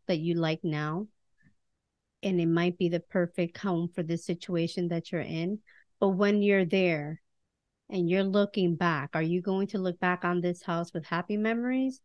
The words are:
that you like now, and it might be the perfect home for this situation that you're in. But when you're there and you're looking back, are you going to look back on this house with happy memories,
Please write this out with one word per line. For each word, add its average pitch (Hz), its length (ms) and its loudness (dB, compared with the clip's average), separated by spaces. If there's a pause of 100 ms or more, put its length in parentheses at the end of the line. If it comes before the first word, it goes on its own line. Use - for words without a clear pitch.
that 175 100 2
you 165 160 0
like 160 300 0
now, 156 420 -2 (1200)
and 190 160 2
it 165 60 2
might 170 300 2
be 175 120 2
the 170 100 0
perfect 175 600 -2
home 175 360 0
for 180 80 -4
this 165 240 -4
situation 170 600 -2
that 165 240 -4
you're 170 80 -2
in. 165 400 -4 (400)
But 196 80 4
when 202 340 4
you're 196 220 4
there 160 560 0 (680)
and 180 200 0
you're 196 140 2
looking 196 500 2
back, 151 400 0
are 160 80 0
you 175 200 0
going 196 260 -2
to 214 100 -4
look 180 220 -4
back 180 240 0
on 175 160 0
this 175 240 -2
house 170 280 -4
with 160 140 -8
happy 180 300 -4
memories, 247 680 -2